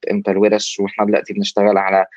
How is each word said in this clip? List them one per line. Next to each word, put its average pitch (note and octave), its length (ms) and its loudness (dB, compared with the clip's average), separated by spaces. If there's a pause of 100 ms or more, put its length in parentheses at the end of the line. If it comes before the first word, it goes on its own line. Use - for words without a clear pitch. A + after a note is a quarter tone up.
(100)
إمتى G2+ 200 -2
الورش، G#2 500 0
وإحنا G2 240 -2
دلوقتي G#2 280 -2
بنشتغل G2+ 460 0
على F#2+ 280 2 (100)